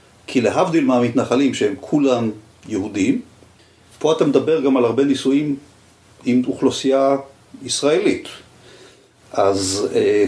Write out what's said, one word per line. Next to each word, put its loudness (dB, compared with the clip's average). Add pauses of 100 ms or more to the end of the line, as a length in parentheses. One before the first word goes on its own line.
(260)
כי -2
להבדיל 0
מהמתנחלים 0
שהם -2
כולם 0 (380)
יהודים, -2 (800)
פה 2
אתה 0
מדבר 2
גם 2
על 2
הרבה 2
נישואים 0 (680)
עם 2
אוכלוסייה 0 (460)
ישראלית. -2 (1040)
אז, -2
אה, 2